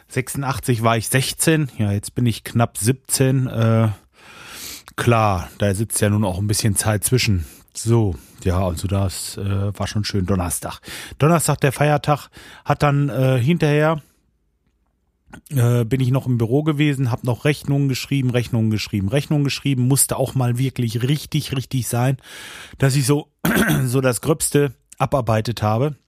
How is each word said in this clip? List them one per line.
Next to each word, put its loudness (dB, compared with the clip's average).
Sechsundachtzig -4
war 4
ich -4
sechzehn, 0
ja, 0
jetzt -4
bin 0
ich -2
knapp 0
siebzehn, 0
äh, 2
klar, 2
da 2
sitzt -4
ja 2
nun 2
auch -2
ein -2
bisschen 0
Zeit 0
zwischen. 0
So, 0
ja, 0
also -4
das, -4
äh, -4
war -4
schon -4
schön. -2
Donnerstag. -2
Donnerstag, 2
der 2
Feiertag, 0
hat 0
dann, 4
äh, 2
hinterher, 2
äh, 2
bin 0
ich 2
noch 0
im 2
Büro 2
gewesen, 2
hab -4
noch -2
Rechnungen 0
geschrieben, -2
Rechnungen 0
geschrieben, -2
Rechnungen 0
geschrieben, 0
musste 2
auch -2
mal 0
wirklich -2
richtig, -2
richtig -4
sein, 0
dass 2
ich 2
so, 0
<clears throat> 2
so 0
das 2
Gröbste 0
abarbeitet 0
habe. 0